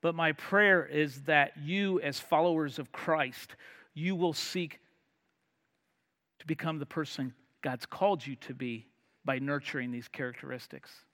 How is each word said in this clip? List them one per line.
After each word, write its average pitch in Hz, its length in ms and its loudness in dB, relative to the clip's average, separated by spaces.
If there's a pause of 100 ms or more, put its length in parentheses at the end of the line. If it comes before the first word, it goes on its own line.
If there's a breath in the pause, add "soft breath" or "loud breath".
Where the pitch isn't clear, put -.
But 170 140 0
my 165 180 2
prayer 196 520 6
is 143 380 0
that 143 300 4 (100)
you, 185 380 2
as 143 180 -2
followers 160 600 2
of 135 140 -10
Christ, 151 640 -2 (400 loud breath)
you 180 220 -2
will 170 160 2
seek - 480 -4 (1600)
to - 60 -18
become 160 320 -4
the 143 80 -6
person 143 480 -6 (260)
God's 127 260 -6
called 190 400 0
you 139 100 -8
to - 180 -12
be 120 320 -8 (380)
by 135 140 0
nurturing 135 540 -4
these 120 160 -8
characteristics. 127 840 -10 (240)